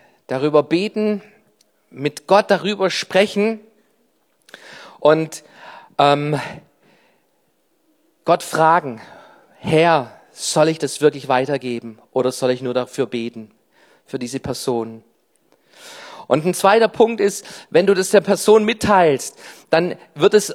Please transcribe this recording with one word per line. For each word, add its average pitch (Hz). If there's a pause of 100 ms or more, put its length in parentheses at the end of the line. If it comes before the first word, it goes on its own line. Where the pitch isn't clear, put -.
(280)
Darüber 147
beten, 208 (680)
mit -
Gott 208
darüber 190
sprechen 208 (1400)
und, 156 (560)
ähm, 147 (1800)
Gott 170
fragen, 156 (580)
"Herr, 156 (180)
soll -
ich 160
das -
wirklich 143
weitergeben 127 (140)
oder 131
soll 127
ich 123
nur 123
dafür 123
beten, 113 (560)
für -
diese 123
Person?" 113 (1300)
Und 156
ein 180
zweiter 220
Punkt 220
ist, 202 (260)
wenn 180
du 196
das 185
der 202
Person 208
mitteilst, 190 (340)
dann 170 (180)
wird 165
es -